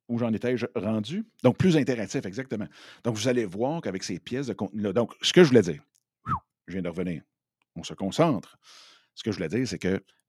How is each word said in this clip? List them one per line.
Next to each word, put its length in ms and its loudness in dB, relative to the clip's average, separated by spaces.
où 120 -4
j'en 140 -2
étais-je 320 -2
rendu ? 500 -4
Donc, 140 6
plus 200 4
interactif, 480 -2
exactement. 420 -8
Donc, 120 -2
vous 120 -2
allez 180 2
voir 360 -4
qu'avec 220 -6
ces 160 -6
pièces 280 -8
de 60 -4
contenu-là, 400 -4
donc, 280 0
ce 120 -2
que 100 12
je 60 8
voulais 120 8
dire, 220 -2
je 60 -16
viens 80 -6
de 80 -6
revenir, 340 -6
on 80 -12
se 100 -12
concentre. 640 -2
Ce 80 -18
que 80 -2
je 60 -4
voulais 120 -4
dire, 180 -2
c'est 120 -8
que 240 -2